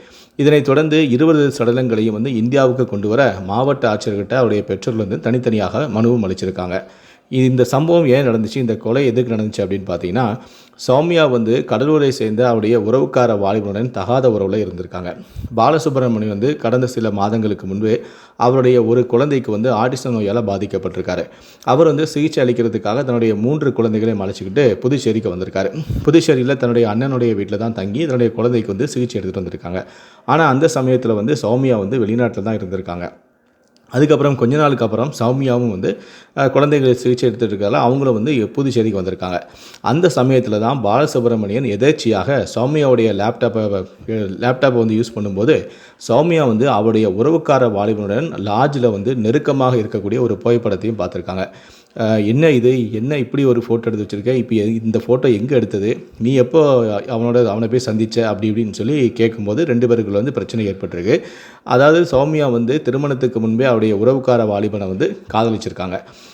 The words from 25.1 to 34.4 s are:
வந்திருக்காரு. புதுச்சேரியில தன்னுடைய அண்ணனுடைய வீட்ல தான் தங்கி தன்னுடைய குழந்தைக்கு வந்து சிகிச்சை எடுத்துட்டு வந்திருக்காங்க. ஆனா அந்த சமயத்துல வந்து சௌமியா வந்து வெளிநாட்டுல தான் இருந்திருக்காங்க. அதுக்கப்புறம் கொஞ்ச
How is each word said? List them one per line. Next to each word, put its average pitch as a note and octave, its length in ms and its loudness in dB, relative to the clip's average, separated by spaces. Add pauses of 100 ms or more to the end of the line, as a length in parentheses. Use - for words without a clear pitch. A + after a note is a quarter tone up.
வந்திருக்காரு. F#2+ 460 -4 (220)
புதுச்சேரியில C#3 520 4
தன்னுடைய A#2+ 320 2
அண்ணனுடைய A#2+ 460 0
வீட்ல G2+ 220 -4
தான் A2+ 160 -4
தங்கி G2+ 280 -6
தன்னுடைய B2 320 0
குழந்தைக்கு A2+ 360 -2
வந்து G#2 200 -4
சிகிச்சை B2 340 -4
எடுத்துட்டு F#2 280 -6
வந்திருக்காங்க. F2+ 340 -8 (420)
ஆனா D3+ 220 4
அந்த C#3 260 4
சமயத்துல B2+ 400 0
வந்து A#2 280 -2
சௌமியா B2 360 0
வந்து G#2 280 -2
வெளிநாட்டுல A2+ 360 -2
தான் A2 140 -4
இருந்திருக்காங்க. F#2 560 -8 (760)
அதுக்கப்புறம் C#3+ 480 2
கொஞ்ச B2 200 2